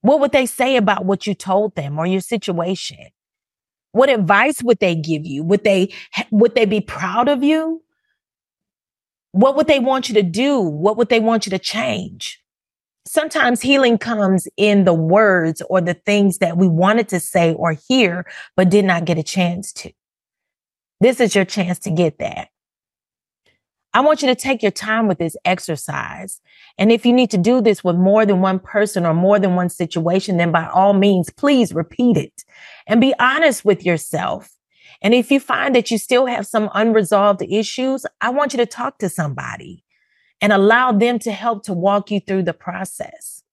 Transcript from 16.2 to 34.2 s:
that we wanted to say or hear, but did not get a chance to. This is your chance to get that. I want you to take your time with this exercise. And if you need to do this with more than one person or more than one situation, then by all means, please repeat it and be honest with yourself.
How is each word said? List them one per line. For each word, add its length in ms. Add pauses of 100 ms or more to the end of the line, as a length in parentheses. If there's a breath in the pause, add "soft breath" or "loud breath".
that 180
we 100
wanted 420
to 100
say 340
or 200 (140)
hear, 380 (300 loud breath)
but 140
did 160
not 200
get 140
a 40
chance 500
to. 180 (1080)
This 200
is 160
your 100
chance 340
to 120
get 260
that. 320 (1500)
I 60
want 220
you 60
to 60
take 280
your 80
time 360
with 120
this 260
exercise. 960 (380 soft breath)
And 120
if 140
you 80
need 160
to 80
do 240
this 220
with 120
more 300
than 160
one 180
person 460
or 80
more 240
than 180
one 140
situation, 680
then 140
by 160
all 260
means, 360
please 440
repeat 440
it 260 (440 loud breath)
and 120
be 200
honest 440
with 220
yourself. 640 (520 soft breath)